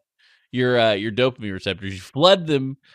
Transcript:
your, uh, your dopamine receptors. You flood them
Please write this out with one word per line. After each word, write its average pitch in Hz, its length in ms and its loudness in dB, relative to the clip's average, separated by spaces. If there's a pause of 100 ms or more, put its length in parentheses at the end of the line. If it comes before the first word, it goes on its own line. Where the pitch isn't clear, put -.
(520)
your, 123 280 0
uh, 113 140 4
your 104 180 -2
dopamine 113 420 -2
receptors. 98 400 -6
You 95 80 -12
flood 175 460 2
them 135 300 -2 (180)